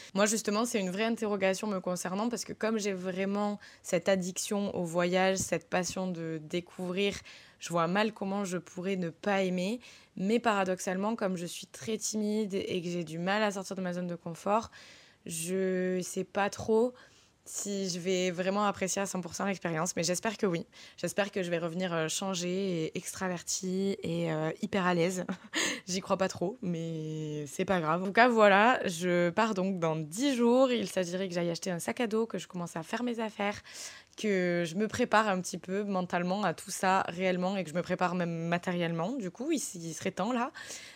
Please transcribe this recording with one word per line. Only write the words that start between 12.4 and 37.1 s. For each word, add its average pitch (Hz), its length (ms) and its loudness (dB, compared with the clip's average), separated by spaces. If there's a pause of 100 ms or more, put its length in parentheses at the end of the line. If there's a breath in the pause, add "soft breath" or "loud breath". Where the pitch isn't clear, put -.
et 185 260 -2
que 170 80 -4
j'ai 175 160 -2
du 156 140 -6
mal 196 240 2
à 208 80 4
sortir 190 260 -6
de 190 60 -4
ma 180 100 -2
zone 180 140 -4
de 175 80 -4
confort, 196 560 -2 (560 loud breath)
je 185 760 0
sais 185 220 -4
pas 202 240 0
trop 226 460 2 (520 loud breath)
si 196 440 -4
je 180 80 -4
vais 180 320 2
vraiment 190 340 0
apprécier 196 380 0
à 196 40 -2
cent 185 140 -4
pour 170 140 -8
cent 196 100 -4
l'expérience, 175 520 -2
mais 175 60 -2
j'espère 180 360 0
que 220 80 2
oui. 170 200 0 (300 loud breath)
J'espère 202 340 -2
que 190 120 -2
je 175 80 -2
vais 170 80 0
revenir, 170 340 -2
euh, 160 160 0
changée 180 760 -2
et - 120 -6
extravertie 185 1080 -2
et, 170 300 0
euh, 156 180 0 (120)
hyper 202 240 0
à 180 80 4
l'aise. 180 340 2
<laughs> - 580 -4
J'y 185 140 -2
crois 185 160 0
pas 190 120 0
trop, 196 340 -4
mais 156 840 -4
c'est 180 200 -2
pas 185 140 4
grave. 160 220 2
En 190 40 -2
tout 196 60 -2
cas, 226 160 8
voilà, 220 580 8
je 175 440 2
pars 220 240 2
donc 185 240 0
dans 160 180 2
dix 190 380 0
jours. 247 380 6
Il 214 160 0
s'agirait 185 400 -2
que 170 60 -6
j'aille 175 160 2
acheter 170 200 -4
un 170 80 -2
sac 233 220 -4
à 240 60 2
dos, 220 200 0
que 196 120 -6
je - 100 -8
commence 175 280 -8
à 165 60 -4
faire 233 200 -4
mes 233 180 -2
affaires, 208 400 -2 (560 loud breath)
que 180 500 2
je 165 100 -6
me 214 120 0
prépare 220 400 4
un 185 120 2
petit 180 180 -6
peu 196 260 -4
mentalement 185 600 0
à 165 100 2
tout - 160 -12
ça 190 380 2
réellement 180 480 0